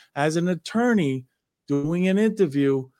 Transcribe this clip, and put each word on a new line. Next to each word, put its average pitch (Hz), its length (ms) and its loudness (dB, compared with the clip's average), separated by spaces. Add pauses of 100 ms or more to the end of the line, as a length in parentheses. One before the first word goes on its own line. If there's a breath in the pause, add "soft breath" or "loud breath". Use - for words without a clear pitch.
(160 soft breath)
as 156 220 0
an 175 100 0
attorney 180 800 0 (420)
doing 156 400 -2
an 190 100 2
interview, 143 680 0 (120)